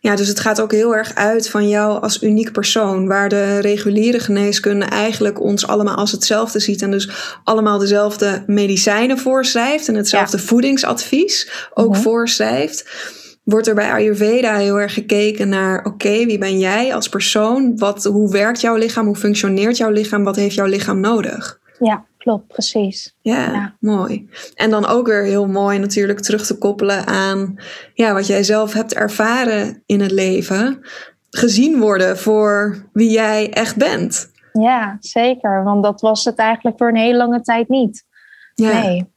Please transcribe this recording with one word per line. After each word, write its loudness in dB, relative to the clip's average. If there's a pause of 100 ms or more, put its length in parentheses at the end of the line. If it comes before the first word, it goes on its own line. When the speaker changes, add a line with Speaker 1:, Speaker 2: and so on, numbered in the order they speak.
Speaker 1:
Ja, 0
dus 0
het -4
gaat 0
ook -2
heel 2
erg -4
uit 0
van 0
jou 0
als -4
uniek 2
persoon. 0
Waar 2
de 2
reguliere 2
geneeskunde 0
eigenlijk -2
ons 0
allemaal 0
als -2
hetzelfde -2
ziet. -2
En -2
dus -6
allemaal 2
dezelfde 0
medicijnen 2
voorschrijft. 0
En 0
hetzelfde 0
Speaker 2:
Ja. -2
Speaker 1:
voedingsadvies 0
ook 4
Speaker 2:
Mhm. 2
Speaker 1:
voorschrijft. -2 (340)
Wordt 2
er 2
bij 0
Ayurveda 2
heel 2
erg -4
gekeken 0
naar, 0
"Oké, 0
wie 0
ben 0
jij 0
als -4
persoon? 0
Wat, -2
hoe 2
werkt 0
jouw 2
lichaam? 0
Hoe 0
functioneert 0
jouw 0
lichaam? 0
Wat -2
heeft 0
jouw 0
lichaam -2
nodig?" -2 (180)
Speaker 2:
Ja, 0 (140)
klopt, -2
precies. -4
Speaker 1:
Ja, -2 (160)
Speaker 2:
Ja. -6
Speaker 1:
mooi. -2 (260)
En 0
dan 0
ook 0
weer 2
heel 0
mooi 0
natuurlijk -2
terug -2
te -4
koppelen 0
aan, -2 (400)
ja, 2
wat -2
jij 2
zelf 0
hebt -4
ervaren -2
in 2
het 0
leven. 0 (500)
Gezien 2
worden 2
voor 0 (100)
wie 4
jij 0
echt -2
bent. -2 (220)
Speaker 2:
Ja, 0
zeker. 0
Want 2
dat 0
was 0
het -2
eigenlijk 0
voor 2
een 2
hele 4
lange 2
tijd 0
niet. 0 (500)
Speaker 1:
Ja. 2
Speaker 2:
Nee. -2 (100)